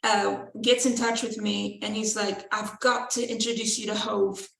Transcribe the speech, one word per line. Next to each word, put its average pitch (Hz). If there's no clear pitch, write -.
uh, 202
gets 247
in 247
touch 226
with 220
me 202
and 214
he's 220
like, 202
I've 208
got -
to 240
introduce 226
you 214
to 214
Hove. 208